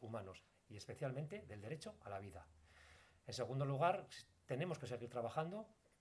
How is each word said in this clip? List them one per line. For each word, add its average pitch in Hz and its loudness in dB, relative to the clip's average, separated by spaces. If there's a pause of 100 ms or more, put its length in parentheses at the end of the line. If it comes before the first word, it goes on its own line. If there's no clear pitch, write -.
humanos 107 -6 (240)
y 104 -12
especialmente 139 -2
del 104 -8
derecho 160 -4
a 101 -8
la 98 -2
vida. 87 -8 (800)
En 120 -4
segundo 131 2
lugar, 165 6 (380)
tenemos 156 0
que 127 -4
seguir 117 -4
trabajando 160 0 (340)